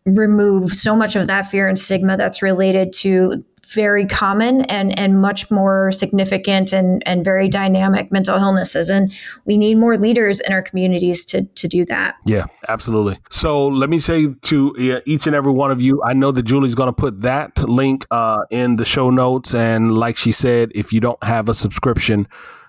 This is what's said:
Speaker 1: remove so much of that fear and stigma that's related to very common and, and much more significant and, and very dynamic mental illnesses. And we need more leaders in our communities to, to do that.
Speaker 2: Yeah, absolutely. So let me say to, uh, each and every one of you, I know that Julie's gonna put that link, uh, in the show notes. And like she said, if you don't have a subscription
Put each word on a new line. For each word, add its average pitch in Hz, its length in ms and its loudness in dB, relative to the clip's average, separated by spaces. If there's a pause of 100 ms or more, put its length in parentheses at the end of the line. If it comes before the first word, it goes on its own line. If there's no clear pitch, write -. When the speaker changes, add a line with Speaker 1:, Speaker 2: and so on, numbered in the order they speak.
Speaker 1:
remove 202 680 2
so 214 220 -2
much 214 220 0
of 185 100 0
that 196 240 -4
fear 196 160 0
and 190 120 0
stigma 190 380 0
that's 196 260 -4
related 190 500 0
to 185 500 0 (320)
very 208 300 2
common 214 580 0
and, 196 360 -2
and 196 220 4
much 196 280 0
more 190 440 2
significant 190 800 -2
and, 185 340 0
and 180 180 -2
very 190 240 0
dynamic 190 600 0
mental 190 260 0
illnesses. 185 520 0
And 196 240 0 (320)
we 208 120 0
need 214 200 4
more 226 200 4
leaders 214 440 2
in - 120 -4
our 190 100 -2
communities 185 640 -2
to, 190 180 -4
to - 240 -6
do 175 160 0
that. - 320 -4 (100)
Speaker 2:
Yeah, 107 200 0 (200)
absolutely. 110 520 -2 (120)
So 147 380 0
let 135 200 0
me 160 120 0
say 151 340 0
to, 143 400 0 (220)
uh, - 100 -6
each 147 220 -2
and 147 80 2
every 139 160 2
one 135 180 2
of 127 100 -2
you, 135 220 2
I 120 120 0
know 139 180 2
that 127 100 -2
Julie's 127 320 0
gonna 127 180 0
put 117 280 -4
that 127 380 -4
link, 135 520 0
uh, 110 400 0
in 123 240 0
the 113 100 0
show 131 240 0
notes. 127 460 0
And 113 420 2
like 117 200 -2
she - 160 0
said, 120 420 2
if - 180 -6
you 113 60 2
don't 120 240 -2
have 110 260 -2
a 113 60 0
subscription 107 720 -2 (420)